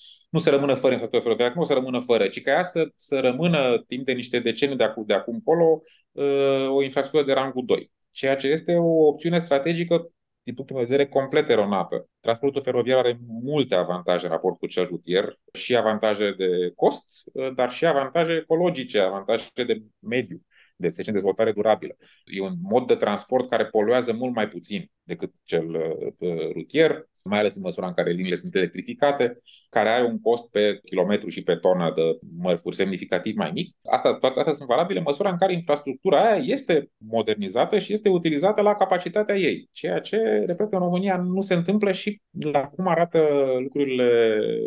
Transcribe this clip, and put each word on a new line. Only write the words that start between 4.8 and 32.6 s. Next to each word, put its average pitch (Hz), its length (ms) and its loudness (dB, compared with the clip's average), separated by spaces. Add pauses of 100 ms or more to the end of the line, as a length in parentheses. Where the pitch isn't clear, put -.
acum, 107 220 -2
de 104 80 2
acum 107 200 -2
încolo, 160 460 2 (320)
uh, 139 560 0
o 135 140 2
infrastructură 135 520 0
de 131 60 4
rangul 127 240 -4
doi. - 260 -2 (200)
Ceea 135 260 -2
ce 135 120 -2
este 160 280 0
o 165 300 4
opțiune 170 320 2
strategică, 170 720 0 (320)
din 123 120 -10
punctul 135 220 -10
meu 123 80 -2
de 120 60 -4
vedere, 139 180 2
complet 143 400 0
eronată. 101 600 0 (120)
Transportul 135 420 -2
feroviar 123 360 2
are 120 200 2 (240)
multe 135 320 0
avantaje 90 500 0
în 85 60 -6
raport 87 280 -2
cu - 80 -6
cel 90 200 -2
rutier, 87 520 -2 (140)
și - 240 -2
avantaje 107 600 0
de 90 360 0
cost, - 340 0 (240)
uh, 131 220 -6
dar 123 160 0
și - 160 -2
avantaje 160 460 2
ecologice, 160 640 0
avantaje 98 680 0
de 110 160 -2 (160)
mediu, 117 420 -6 (360)
de, 87 120 -2
să 85 100 -4
zicem, 95 160 -6
dezvoltare 107 380 2
durabilă. 101 440 0 (280)
E 95 160 -10
un 95 220 -4
mod 117 240 0
de 123 80 2
transport 117 540 -2
care 113 180 0
poluează 117 460 0
mult 123 220 -6
mai 107 140 -2
puțin 90 420 -10 (120)
decât - 280 -10 (140)
cel, 82 240 -2 (500)
uh, 82 340 -4
rutier, 147 560 0 (140)
mai 101 160 -2
ales 98 160 0
în 98 80 -12
măsura 92 240 -6
în 90 60 -6
care 87 180 0
liniile 87 260 -2
sunt 87 180 -8
electrificate, 120 840 0 (300)
care 110 200 2
are 123 160 2
un 113 160 -2
cost - 300 0
pe 104 340 0
kilometru 92 440 0
și 87 140 -8
pe 87 120 0
tonă 90 400 2
de - 80 0 (360)
mărfuri 87 380 -2